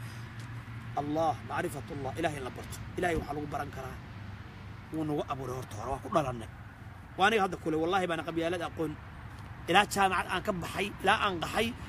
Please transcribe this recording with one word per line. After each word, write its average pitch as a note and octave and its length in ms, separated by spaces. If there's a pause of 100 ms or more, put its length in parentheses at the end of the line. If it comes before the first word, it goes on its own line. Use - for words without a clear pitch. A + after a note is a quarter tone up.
(920)
Allah, D3 420 (120)
macrifatullah, C#3+ 680
Ilaahay D#3+ 240
in C3+ 60
la B2 60
barto. - 260 (180)
Ilaahay F3 220
waxaa D3 180
lagu D3 120
baran C#3+ 240
karaa. C3 260 (920)
Wuu D#3 160
nagu D3+ 200
abuuray C3 320
horta B2+ 200
hore, A2+ 140
waa C3+ 120
ku - 80
dhalannay. B2 400 (640)
Waa F#3 120
aniga G#3+ 160
hadda F3+ 140
kule, D#3 200
wallaahi F3+ 300
baana D#3+ 160
qabyaalad E3 400
aqoon. D3+ 300 (720)
Ilaa G3 240
jaamacad G3 420
aan F3+ 140
ka G#3 100
baxay, F3 340 (120)
ilaa G3+ 220
aan G3 180
qaxay, G3+ 300 (200)